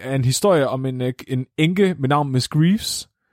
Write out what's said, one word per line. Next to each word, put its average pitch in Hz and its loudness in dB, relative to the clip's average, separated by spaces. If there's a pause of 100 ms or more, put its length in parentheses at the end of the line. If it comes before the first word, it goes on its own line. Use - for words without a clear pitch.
af 131 -6
en 135 0
historie 143 2
om 131 -4
en, 127 -6
øh, 127 -2 (160)
en 127 -4 (120)
enke 185 2
med 135 -2
navn 139 0
Miss 127 0
Greaves, 175 0 (240)